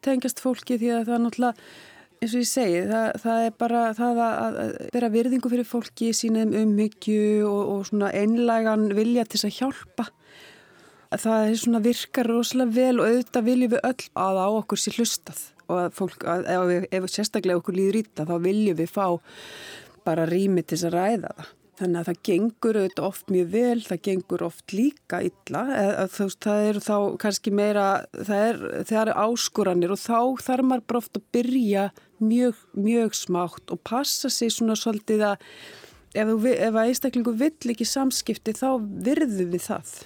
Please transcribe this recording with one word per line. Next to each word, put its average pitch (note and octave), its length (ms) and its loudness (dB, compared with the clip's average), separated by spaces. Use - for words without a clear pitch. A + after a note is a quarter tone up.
tengjast B3+ 360 -2
fólki B3+ 400 -2
því A#3 140 0
að A3+ 140 -2
það A#3+ 80 0
er A#3 80 2
náttúrulega, A#3+ 420 -2
eins A3+ 120 -2
og B3 100 2
ég A#3 60 -2
segi, F#3 320 2
það, A3 160 2
það A3+ 220 2
er A3 180 -4
bara A#3 160 2
það A#3+ 280 2
að, A3+ 360 -2
að - 140 -4
bera A#3+ 220 2
virðingu B3 360 2
fyrir B3 160 0
fólki, A3+ 480 -2
sýna A3 280 2
þeim G#3 180 2
umhyggju G#3+ 640 2
og, G3+ 140 2
og G3 140 -4
svona G3+ 280 0
einlægan A3 680 2
vilja A#3 300 2
til - 140 -2
þess G#3 80 -2
að - 100 -6
hjálpa. - 480 -4
Það A3 360 2
er A3+ 120 2
svona A#3 240 2
virkar A#3+ 460 0
rosalega A#3 460 0
vel B3+ 240 4
og G#3 80 4
auðvitað A#3+ 420 2
viljum B3+ 240 4
við - 160 0
öll - 160 -8
að F#3+ 200 2
á G3+ 40 2
okkur G#3 320 -2
sé - 160 -4
hlustað - 460 -4
og F3 100 -2
að F3 180 -2
fólk, - 320 -6
að E3+ 240 -2
ef, F3+ 400 2
ef F#3 200 -2
sérstaklega F#3+ 480 0
okkur F3+ 160 -4
líður G3 240 2
illa, D#3+ 280 -8
þá F3 40 -2
viljum G3 340 2
við E3 140 -2
fá G3+ 120 0
bara E3 220 0
rými F#3 360 2
til D#3+ 140 -4
þess E3+ 100 -2
að E3+ 80 -2
ræða F#3+ 400 0
það. - 140 -18
Þannig F3 160 0
að E3+ 100 -4
það F3 100 -4
gengur A3 500 0
auðvitað F#3+ 280 0
oft - 260 -8
mjög F3+ 200 2
vel, A#3+ 340 2
það F3 200 -4
gengur F3+ 380 -2
oft - 320 -10
líka A3 480 -2
illa, - 380 -6
eða, G3+ 300 2
að, F#3 100 -2
þú G3+ 140 -4
veist, - 180 -8
það G#3 240 2
eru G#3 160 -2
þá G#3 120 0
kannski G3+ 340 -2
meira, G#3 300 2
það G3+ 360 -2
er, A#3 100 -2
það A3 120 2
eru A3 120 0
áskoranir F#3+ 680 0
og - 80 -8
þá A#3 160 0
þarf C4 240 0
maður B3+ 220 0
bara A#3+ 120 0
oft - 160 -14
að - 60 -10
byrja A#3 480 2
mjög, A#3 380 2
mjög A3 400 2
smátt - 560 -4
og F3 160 -8
passa C4 420 -2
sig A3+ 220 0
svona A3 260 0
svolítið G#3+ 520 0
að - 160 -6
ef G#3+ 160 0
þú A3 160 2
vi-, B3+ 140 4
ef A3 180 2
að A3+ 140 4
einstaklingur A#3+ 500 -2
vill C#4 320 0
ekki A3+ 160 -2
samskipti, B3+ 720 -2
þá C4 100 0
virðum G3 480 0
við F3 140 -4
það - 240 -6